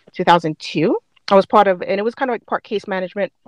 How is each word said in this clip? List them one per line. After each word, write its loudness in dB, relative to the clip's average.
two -6
thousand 0
two. -2
I 6
was 4
part 4
of, 0
and -2
it -2
was -4
kind -4
of, -4
like, -12
part -6
case -8
management, -6